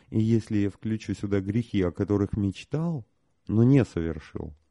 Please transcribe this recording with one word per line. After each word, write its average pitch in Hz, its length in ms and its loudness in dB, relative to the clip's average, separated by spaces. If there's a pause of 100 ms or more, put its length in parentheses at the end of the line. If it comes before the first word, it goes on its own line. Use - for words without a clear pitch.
(100)
и 110 100 0
если 110 380 2
я 101 120 2
включу 110 440 -6
сюда 101 260 -2
грехи, 101 420 -2
о 87 80 2
которых 101 460 0
мечтал, 143 680 -4 (440)
но 107 160 2
не 131 200 6
совершил, 80 720 -8 (160)